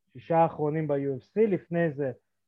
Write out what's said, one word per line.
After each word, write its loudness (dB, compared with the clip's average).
שישה -2
האחרונים 2
ב-U -2
F -20
C, -6
לפני 0
זה, -4